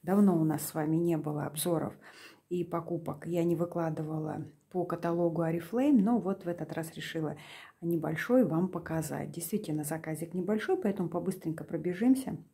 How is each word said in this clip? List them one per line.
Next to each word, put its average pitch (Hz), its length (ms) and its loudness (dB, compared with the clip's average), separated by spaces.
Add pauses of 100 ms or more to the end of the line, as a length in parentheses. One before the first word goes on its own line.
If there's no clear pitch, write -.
Давно 196 340 6
у 160 60 4
нас 151 240 0
с - 80 -10
вами 160 220 0
не 170 200 2
было 147 300 -2
обзоров 143 480 -2 (540)
и 175 160 -2
покупок. 165 640 -6
Я 170 160 0
не 170 100 4
выкладывала 160 880 -4 (260)
по 180 140 -2
каталогу 170 580 0
Oriflame, 220 600 4
но 226 160 4
вот 196 260 -2
в 170 40 -2
этот 170 240 -6
раз 160 220 -6
решила 156 420 -4 (440)
небольшой 170 640 2
вам 165 220 2
показать. 151 640 -4
Действительно, 160 540 -4
заказик 160 500 -6
небольшой, 214 420 0
поэтому 196 320 2
побыстренько 170 540 -2
пробежимся. 180 760 2 (180)